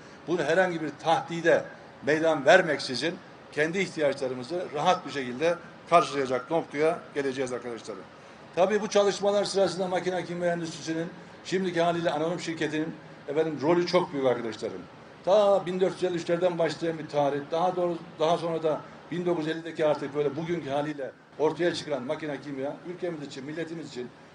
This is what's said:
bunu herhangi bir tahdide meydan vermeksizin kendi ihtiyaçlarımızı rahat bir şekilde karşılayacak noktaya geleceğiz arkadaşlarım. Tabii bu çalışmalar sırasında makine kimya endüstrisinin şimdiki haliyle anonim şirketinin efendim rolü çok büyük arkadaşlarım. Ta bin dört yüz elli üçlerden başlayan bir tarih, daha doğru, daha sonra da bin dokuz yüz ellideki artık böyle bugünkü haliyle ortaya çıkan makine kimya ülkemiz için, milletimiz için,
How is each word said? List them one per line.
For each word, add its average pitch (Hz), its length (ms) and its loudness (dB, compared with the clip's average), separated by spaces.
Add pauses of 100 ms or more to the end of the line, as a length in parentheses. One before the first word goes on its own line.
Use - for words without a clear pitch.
(280)
bunu 160 160 0
herhangi 170 380 2
bir 151 80 -4 (140)
tahdide 160 600 4 (420)
meydan 156 400 2
vermeksizin 156 720 4 (360)
kendi 165 280 0
ihtiyaçlarımızı 147 840 -2 (100)
rahat 175 320 2
bir 135 40 -10
şekilde 135 440 -2 (340)
karşılayacak 139 600 2
noktaya 156 480 0 (160)
geleceğiz 135 380 -2
arkadaşlarım. 113 500 -10 (520)
Tabii 196 260 4
bu 214 60 -2
çalışmalar 202 580 2
sırasında 180 420 0
makine 180 380 -2
kimya 175 280 -2
endüstrisinin 160 540 -4 (380)
şimdiki 175 360 0
haliyle 170 300 2
anonim 160 280 -2
şirketinin 156 560 -4 (320)
efendim 156 340 0
rolü 175 260 4
çok 170 260 2
büyük 135 120 0
arkadaşlarım. 113 560 -2 (440)
Ta 202 400 4
bin 185 140 -2
dört 185 140 2
yüz 170 100 -6
elli 180 120 0
üçlerden 170 440 0
başlayan 165 400 0
bir 151 80 -10
tarih, 143 320 2 (120)
daha 180 240 2
doğru, 175 220 0 (220)
daha 160 180 4
sonra 160 260 -2
da 151 180 0 (300)
bin 175 140 -2
dokuz 160 220 0
yüz 160 80 -2
ellideki 160 300 -4
artık 147 300 0
böyle 143 200 0
bugünkü 160 340 -4
haliyle 143 420 -4 (280)
ortaya 160 340 2
çıkan 147 300 -4
makine 147 380 -6
kimya 139 340 -6 (120)
ülkemiz 170 400 -6
için, 131 180 -12
milletimiz 160 420 -8
için, 120 220 -10 (260)